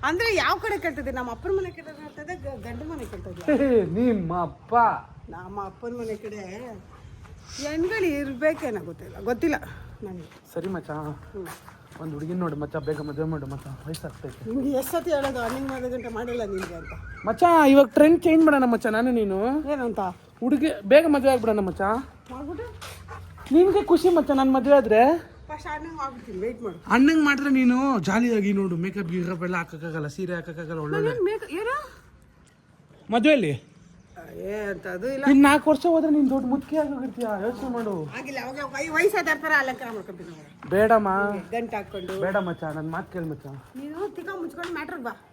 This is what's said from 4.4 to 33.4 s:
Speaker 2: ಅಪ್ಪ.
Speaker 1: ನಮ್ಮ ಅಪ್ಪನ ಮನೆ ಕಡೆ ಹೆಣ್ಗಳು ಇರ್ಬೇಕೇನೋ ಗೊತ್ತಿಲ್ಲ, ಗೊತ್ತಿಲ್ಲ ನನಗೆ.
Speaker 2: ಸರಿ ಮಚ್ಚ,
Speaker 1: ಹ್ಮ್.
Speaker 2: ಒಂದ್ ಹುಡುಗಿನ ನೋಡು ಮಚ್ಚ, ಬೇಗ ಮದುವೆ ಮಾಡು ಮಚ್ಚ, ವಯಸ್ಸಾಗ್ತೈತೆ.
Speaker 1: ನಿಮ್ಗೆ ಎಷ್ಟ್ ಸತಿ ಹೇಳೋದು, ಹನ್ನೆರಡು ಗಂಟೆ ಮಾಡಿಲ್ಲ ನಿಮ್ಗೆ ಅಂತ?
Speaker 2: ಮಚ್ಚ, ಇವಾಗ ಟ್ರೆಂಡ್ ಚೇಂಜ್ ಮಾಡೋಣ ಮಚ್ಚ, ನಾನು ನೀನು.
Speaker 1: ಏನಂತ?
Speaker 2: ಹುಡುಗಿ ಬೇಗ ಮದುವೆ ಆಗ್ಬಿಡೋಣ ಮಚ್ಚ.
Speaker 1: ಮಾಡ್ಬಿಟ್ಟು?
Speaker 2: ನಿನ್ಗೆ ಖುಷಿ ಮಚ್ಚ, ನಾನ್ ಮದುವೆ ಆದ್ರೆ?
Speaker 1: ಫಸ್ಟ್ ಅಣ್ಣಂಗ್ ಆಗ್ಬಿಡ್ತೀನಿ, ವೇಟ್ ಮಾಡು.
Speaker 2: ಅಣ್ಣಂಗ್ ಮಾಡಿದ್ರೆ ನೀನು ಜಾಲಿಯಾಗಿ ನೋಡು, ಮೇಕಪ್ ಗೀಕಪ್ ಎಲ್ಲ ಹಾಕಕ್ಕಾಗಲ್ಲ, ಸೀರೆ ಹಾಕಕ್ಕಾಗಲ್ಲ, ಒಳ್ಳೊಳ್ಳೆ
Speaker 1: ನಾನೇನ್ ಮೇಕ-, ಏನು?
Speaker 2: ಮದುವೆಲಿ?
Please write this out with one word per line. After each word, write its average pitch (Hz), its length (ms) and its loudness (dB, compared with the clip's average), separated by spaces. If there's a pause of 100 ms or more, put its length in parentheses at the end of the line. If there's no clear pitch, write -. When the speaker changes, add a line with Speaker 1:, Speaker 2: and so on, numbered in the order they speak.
Speaker 2:
ಅಪ್ಪ. - 260 -8 (640)
Speaker 1:
ನಮ್ಮ 185 200 -16 (140)
ಅಪ್ಪನ 233 300 -14
ಮನೆ 220 240 -8
ಕಡೆ 208 180 -12 (1200)
ಹೆಣ್ಗಳು 349 460 -2 (120)
ಇರ್ಬೇಕೇನೋ 269 600 -2 (100)
ಗೊತ್ತಿಲ್ಲ, - 260 -16 (140)
ಗೊತ್ತಿಲ್ಲ 285 260 -2 (480)
ನನಗೆ. 180 240 -12 (260)
Speaker 2:
ಸರಿ 170 220 -6
ಮಚ್ಚ, 160 140 -10
Speaker 1:
ಹ್ಮ್. 151 560 -10 (560)
Speaker 2:
ಒಂದ್ 160 120 -10
ಹುಡುಗಿನ 160 300 -6
ನೋಡು 151 180 -4
ಮಚ್ಚ, 147 140 -8 (100)
ಬೇಗ 151 220 -4
ಮದುವೆ 151 240 -4
ಮಾಡು 143 180 -6
ಮಚ್ಚ, 139 160 -12 (200)
ವಯಸ್ಸಾಗ್ತೈತೆ. 156 540 -12 (100)
Speaker 1:
ನಿಮ್ಗೆ 262 280 -2
ಎಷ್ಟ್ 269 160 -4
ಸತಿ 339 220 -2
ಹೇಳೋದು, 269 280 -2
ಹನ್ನೆರಡು 262 500 -6
ಗಂಟೆ 233 220 -8
ಮಾಡಿಲ್ಲ 240 260 -6 (100)
ನಿಮ್ಗೆ 185 280 -8
ಅಂತ? - 140 -14 (320)
Speaker 2:
ಮಚ್ಚ, 226 160 0 (300)
ಇವಾಗ 277 240 10
ಟ್ರೆಂಡ್ 311 280 8
ಚೇಂಜ್ 320 220 6
ಮಾಡೋಣ 277 260 6
ಮಚ್ಚ, 233 140 0 (100)
ನಾನು 247 220 2
ನೀನು. 196 200 0 (340)
Speaker 1:
ಏನಂತ? 240 280 -4 (400)
Speaker 2:
ಹುಡುಗಿ 269 300 2 (220)
ಬೇಗ 311 120 10 (100)
ಮದುವೆ 269 200 4
ಆಗ್ಬಿಡೋಣ 214 340 2
ಮಚ್ಚ. 185 140 -4 (500)
Speaker 1:
ಮಾಡ್ಬಿಟ್ಟು? 302 340 -10 (880)
Speaker 2:
ನಿನ್ಗೆ 370 360 6
ಖುಷಿ 339 260 6
ಮಚ್ಚ, 294 140 2 (100)
ನಾನ್ 262 160 4
ಮದುವೆ 269 240 6
ಆದ್ರೆ? 220 220 6 (480)
Speaker 1:
ಫಸ್ಟ್ 302 240 -12
ಅಣ್ಣಂಗ್ 320 300 -12
ಆಗ್ಬಿಡ್ತೀನಿ, 240 400 -12
ವೇಟ್ 233 200 -6
ಮಾಡು. 175 140 -8 (160)
Speaker 2:
ಅಣ್ಣಂಗ್ 302 320 6
ಮಾಡಿದ್ರೆ 285 320 2
ನೀನು 247 180 6 (320)
ಜಾಲಿಯಾಗಿ 214 520 2
ನೋಡು, 180 240 -2
ಮೇಕಪ್ 190 280 -6
ಗೀಕಪ್ 175 360 -4
ಎಲ್ಲ 185 140 -2
ಹಾಕಕ್ಕಾಗಲ್ಲ, 156 540 -8
ಸೀರೆ 180 220 -6
ಹಾಕಕ್ಕಾಗಲ್ಲ, 165 480 -10
ಒಳ್ಳೊಳ್ಳೆ 415 240 0
Speaker 1:
ನಾನೇನ್ 480 180 -2
ಮೇಕ-, 427 220 -6 (100)
ಏನು? 494 160 -2 (1400)
Speaker 2:
ಮದುವೆಲಿ? 233 400 4 (920)